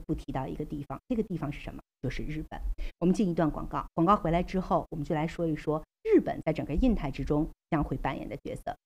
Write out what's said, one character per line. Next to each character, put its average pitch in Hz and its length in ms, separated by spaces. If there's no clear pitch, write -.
不 156 80
提 - 160
到 135 160
一 160 80
个 151 100
地 147 220
方， 135 200
这 247 80
个 220 60
地 190 160
方 147 140
是 - 80
什 - 120
么？ - 80
就 123 80
是 - 140
日 151 260
本。 - 100
我 170 60
们 185 80
进 185 160
一 165 60
段 156 160
广 160 160
告， - 260
广 165 100
告 202 120
回 165 160
来 175 100
之 185 180
后， 180 300
我 165 60
们 143 100
就 175 80
来 156 140
说 170 180
一 156 100
说 151 280
日 427 180
本 143 240
在 160 80
整 147 140
个 143 80
印 220 220
太 143 160
之 139 120
中 151 240
将 156 140
会 - 120
扮 135 220
演 - 100
的 - 100
角 - 180
色。 104 200